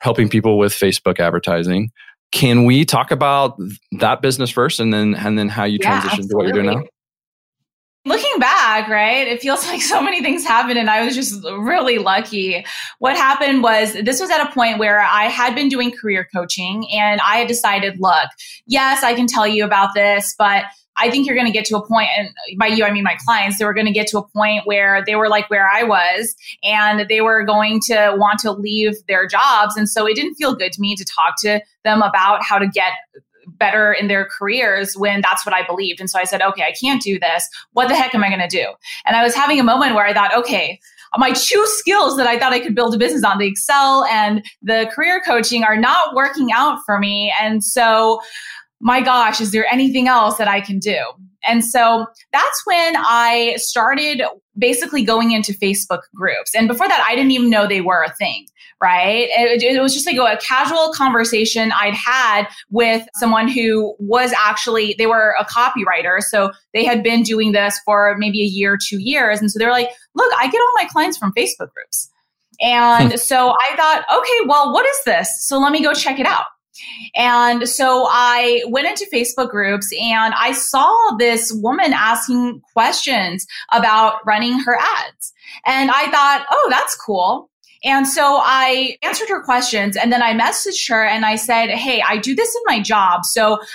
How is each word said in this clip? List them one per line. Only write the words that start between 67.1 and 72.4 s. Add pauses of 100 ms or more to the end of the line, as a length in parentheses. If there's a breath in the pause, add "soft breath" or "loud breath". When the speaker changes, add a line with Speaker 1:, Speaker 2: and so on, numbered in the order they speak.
Speaker 2:
doing
this
for
maybe
a
year,
two
years.
And
so
they
were
like, (240 loud breath)
"Look,
I
get
all
my
clients
from
Facebook
groups." (520)